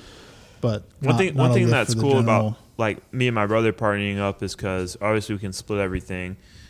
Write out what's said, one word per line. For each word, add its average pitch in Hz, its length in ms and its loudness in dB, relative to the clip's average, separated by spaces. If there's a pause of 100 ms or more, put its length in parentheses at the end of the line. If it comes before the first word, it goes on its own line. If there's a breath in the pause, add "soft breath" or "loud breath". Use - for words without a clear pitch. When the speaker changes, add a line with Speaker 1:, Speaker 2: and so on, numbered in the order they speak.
(600 loud breath)
Speaker 1:
But 107 220 -2 (180)
Speaker 2:
One 131 140 2
Speaker 1:
not, 117 40 2
Speaker 2:
thing, 185 180 2
Speaker 1:
not 127 60 2
Speaker 2:
one 127 80 4
Speaker 1:
a 120 40 4
Speaker 2:
thing 120 100 4
Speaker 1:
lift 117 80 4
Speaker 2:
that's 120 220 2
Speaker 1:
for - 20 0
the 110 60 0
Speaker 2:
cool 131 180 4
Speaker 1:
general. 110 280 2
Speaker 2:
about, 110 100 -6 (180)
like, - 380 -4
me 123 140 0
and 120 60 0
my 104 120 2
brother 113 260 2
partnering 101 460 -2
up 101 240 -2
is 98 120 -6
'cause 92 460 -4
obviously 107 360 0
we - 40 -8
can 98 120 -8
split 104 280 -6
everything, 92 560 -6 (340 loud breath)